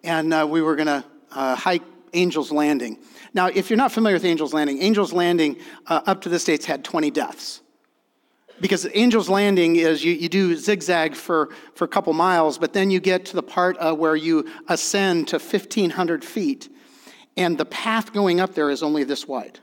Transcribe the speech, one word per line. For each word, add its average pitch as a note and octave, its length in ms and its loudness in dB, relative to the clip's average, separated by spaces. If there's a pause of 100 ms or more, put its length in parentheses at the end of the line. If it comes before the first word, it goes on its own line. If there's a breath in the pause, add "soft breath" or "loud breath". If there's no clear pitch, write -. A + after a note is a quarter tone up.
and, D#3+ 300 0
uh, D#3 120 2
we D#3+ 140 0
were D#3 160 2
gonna, D3 300 0 (240)
uh, C3 260 -2
hike F3 260 0 (300)
Angel's D#3+ 400 0
Landing. D3 460 0 (340 loud breath)
Now, F#3 140 2
if F#3 240 -2
you're A3 80 4
not B3+ 140 2
familiar G#3+ 240 2
with F3 100 0
Angel's D#3 260 0
Landing, D3 300 -2
Angel's G3 320 2
Landing, F3 420 2 (300 loud breath)
uh, D#3+ 180 0
up F#3+ 180 0
to F3 60 -8
this E3+ 160 -2
date, D3+ 220 0
had C#3 180 -4
twenty D#3 260 -2
deaths. - 520 -8 (1000)
Because F3+ 240 0
Angel's G#3+ 460 2
Landing F#3+ 460 4
is, D#3+ 280 2
you, E3+ 80 2
you E3 160 -2
do F3+ 260 2
zigzag E3 600 0
for, D#3+ 340 -2 (260 loud breath)
for E3+ 120 -2
a - 20 -10
couple F3 240 0
miles, E3 460 2
but D#3+ 160 -2
then G3 160 2
you F#3 100 2
get F#3 260 0
to - 100 -8
the E3+ 60 -2
part, F3+ 380 -2
uh, E3 140 0
where D#3 200 2
you D#3 320 0 (220 loud breath)
ascend F3+ 600 0
to D#3+ 100 -2
fifteen G3 500 -2
hundred E3 380 -2
feet, D#3+ 420 -4 (720 loud breath)
and E3+ 180 0
the D3+ 80 0
path A3 480 -4
going F#3+ 260 2
up F#3 140 0
there D3+ 160 0
is C#3+ 140 -2
only D3+ 200 0
this C3+ 240 -4
wide. B2+ 360 -10